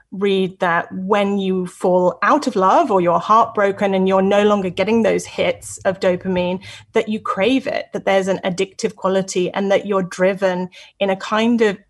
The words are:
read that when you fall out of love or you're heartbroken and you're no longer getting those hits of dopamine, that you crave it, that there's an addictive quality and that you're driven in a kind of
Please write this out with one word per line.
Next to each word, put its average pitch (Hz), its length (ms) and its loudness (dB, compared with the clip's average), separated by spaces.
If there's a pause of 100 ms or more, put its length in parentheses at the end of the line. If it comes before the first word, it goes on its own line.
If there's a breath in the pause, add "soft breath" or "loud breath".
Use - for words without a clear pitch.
(120)
read 190 480 -2
that 170 340 0
when 202 440 0
you 185 300 -2
fall 180 540 0
out 277 260 2
of - 80 -4
love 233 340 4
or 190 120 2
you're 175 180 2
heartbroken 202 720 2
and 190 140 2
you're 190 140 4
no 202 220 2
longer 202 260 2
getting 208 320 0
those 180 240 0
hits - 540 -6
of 190 200 -2
dopamine, 180 640 -2 (300 loud breath)
that 214 160 -2
you 214 100 -4
crave 226 480 -2
it, - 240 -6
that - 140 -10
there's 196 220 0
an 196 180 -2
addictive 190 500 -6
quality 190 560 -2
and 196 180 -2
that 196 160 2
you're 196 180 -2
driven 185 680 -2 (300 loud breath)
in 196 100 0
a 190 60 -2
kind 220 460 0
of 208 160 2 (120)